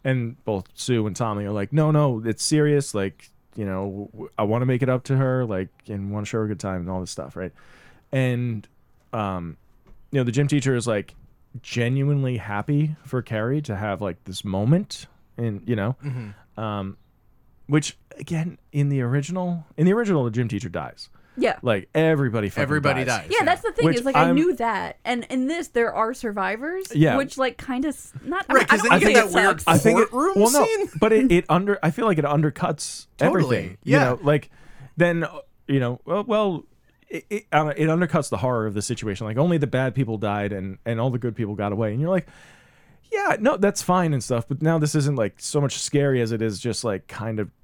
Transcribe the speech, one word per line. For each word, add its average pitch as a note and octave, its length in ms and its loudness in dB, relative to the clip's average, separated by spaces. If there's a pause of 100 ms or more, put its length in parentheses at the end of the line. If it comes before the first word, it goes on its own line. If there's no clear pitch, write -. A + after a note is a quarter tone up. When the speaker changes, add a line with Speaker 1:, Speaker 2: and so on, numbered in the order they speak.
Speaker 1:
And B2 420 -2
both G2 280 -4
Sue A2+ 340 0
and F#2+ 80 -4
Tommy G#2 300 -4
are G2+ 60 -6
like, G2+ 220 -4
"No, D#3 180 4
no, C#3 340 2
it's A2 180 -2
serious. D3 500 2
Like, G2 360 -4 (260)
you A2 100 -6
know, F#2+ 200 -4
w-, G2+ 260 -10
w-, - 260 -14
I G#2+ 60 0
wanna A#2 220 0
make B2+ 160 2
it B2+ 80 0
up B2+ 160 0
to C#3 120 0
her, B2+ 280 2
like, F#2+ 240 -4 (180)
and G2+ 240 -6
wanna G#2 140 -4
show A2+ 140 -4
her A2 60 0
a - 20 -4
good G2+ 120 -4
time F#2+ 220 -4
and F2 80 -6
all F#2 100 -4
this F2+ 120 -8
stuff, C#2+ 240 -12
right?" F2 160 -8 (600)
And, B2 560 -2 (440)
um, F#2 460 -6 (540)
you C#3 80 0
know, B2+ 40 2
the A#2+ 80 0
gym C#3 160 2
teacher C3+ 280 0
is, A#2 120 -4
like, G#2 280 -4 (460)
genuinely C3 760 0
happy D3 680 -2
for B2+ 180 -4
Carrie A#2+ 420 -2
to A2 120 -6
have, G2 260 -4
like, F2+ 240 -6
this F#2 180 -12
moment, G#2+ 640 0 (300)
and, A2 280 -6
you A#2 100 0
know, G#2+ 280 -2
Speaker 2:
Mm-hmm. A#2 560 -10
Speaker 1:
um, G2+ 380 -6 (680)
which, D3 300 0 (200)
again, E3 400 -6 (140)
in C#3+ 180 0
the C3+ 120 0
original, D#3+ 640 -2 (120)
in D3+ 80 4
the F#3 80 6
original, G3+ 320 2
the A#2 60 0
gym A#2+ 160 0
teacher G2+ 220 -4
dies. D2 400 -8 (260)
Speaker 3:
Yeah. - 280 0
Speaker 1:
Like, A2 320 0
everybody C#3 540 2
fucking D3 120 -4
Speaker 2:
Everybody C#3 440 0
Speaker 1:
dies. A#2+ 160 -2
Speaker 2:
dies. - 100 -16
Speaker 3:
Yeah, A4 80 2
Speaker 2:
Yeah. D4+ 60 2
Speaker 3:
that's E4+ 180 2
the A4+ 80 -2
thing, - 140 0
Speaker 1:
Which - 120 4
Speaker 3:
is, A#3+ 80 -2
like, C4+ 100 0
I B3+ 140 6
Speaker 1:
I'm C4 60 4
Speaker 3:
knew E4 220 4
that. G3+ 460 -4
And A#3+ 280 -4
in B3+ 160 -2
this, E4 220 -4
there A#3 240 0
are A3 200 0
survivors, A#3 800 -6
Speaker 1:
Yeah. D3+ 240 6
Speaker 3:
which, C4+ 220 -2
like, B3+ 180 -2
kinda C4+ 300 -4
s-, - 240 -8 (120)
not, F4 260 -6
Speaker 2:
Right, C4 140 6
Speaker 3:
I - 20 2
Speaker 2:
'cause G#3 160 4
Speaker 3:
don't G#3+ 100 0
Speaker 2:
then E3+ 80 8
you - 80 6
Speaker 3:
think - 100 6
Speaker 2:
get A3 80 6
Speaker 3:
it F3+ 60 -4
Speaker 2:
that A3 100 4
weird F#3+ 200 2
Speaker 3:
sucks. - 60 0
Speaker 1:
I E3 120 6
think F3 200 6
it, G#3+ 120 4
Speaker 2:
courtroom F4+ 320 2
Speaker 1:
well, A#3 80 6
no, C#4+ 140 6
Speaker 2:
scene? A4 240 0 (100)
Speaker 1:
but A3 140 4
it, B3 180 6
it F3 180 4
under, G3 320 2
I D#3 80 2
feel A#3 160 -2
like F3+ 140 4
it C#3+ 60 2
undercuts D3 840 -2 (100)
Speaker 2:
Totally, C3 400 2
Speaker 1:
everything. F2+ 260 -8
You C3 140 2
Speaker 2:
yeah. C3+ 60 6
Speaker 1:
know, B2+ 180 0
like, D3 300 2 (460)
then, E3+ 260 2
uh, D3+ 160 -10 (280)
you C#3 120 2
know, A#2+ 260 -2
well, G3 200 -2
well, G#3 400 0 (440)
it, - 220 -8
it, G#3 200 -6
uh, D3+ 260 2
it D#3 100 2
undercuts E3 420 0
the A2 80 -2
horror A#2 300 0
of G2+ 80 -4
the G#2 80 -2
situation. A2 420 -6
Like, A2 120 -4
only E3+ 200 2
the C#3+ 100 0
bad C3 280 -2
people A2+ 240 -2
died G#2 320 -2
and, F#2+ 340 -8
and A2+ 140 -2
all B2+ 100 0
the B2 100 -4
good A2+ 160 -4
people G#2 200 -4
got G#2 160 -2
away. G#2+ 220 -2
And B2+ 80 -2
you're E3 100 -2
like, F3+ 160 0 (840)
"Yeah, G4+ 280 0
no, A#3+ 180 2
that's G3 240 0
fine F3+ 320 2
and B2+ 100 -2
stuff, A#2+ 240 -2
but C#3 140 -4
now D#3+ 160 2
this D3+ 160 0
isn't, D3 220 2
like, G#2+ 220 -2
so - 240 -2
much C3+ 180 -2
scary C#3 420 2
as A2+ 100 0
it A2+ 120 -2
is G#2+ 160 -2
just, A2+ 240 -4
like, G2+ 240 -4
kind A2 320 -6
of G2 100 -4 (140)